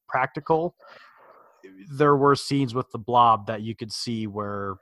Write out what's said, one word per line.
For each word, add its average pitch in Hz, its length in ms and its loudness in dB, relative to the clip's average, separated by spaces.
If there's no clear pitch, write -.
practical, 156 680 -2
there 143 180 6
were 139 200 4
scenes 139 380 -2
with 127 180 -4
the 120 80 -10
blob 113 480 2
that 110 140 -6
you 110 140 -8
could 110 160 -12
see 110 360 -6
were, 101 540 -8